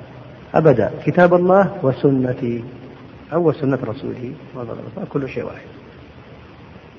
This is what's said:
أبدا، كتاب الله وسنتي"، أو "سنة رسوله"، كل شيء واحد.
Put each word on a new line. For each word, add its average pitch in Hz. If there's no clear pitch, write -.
أبدا، 143
كتاب 175
الله 180
وسنتي"، 127
أو 160
"سنة 131
رسوله"، 113
كل 135
شيء 117
واحد. -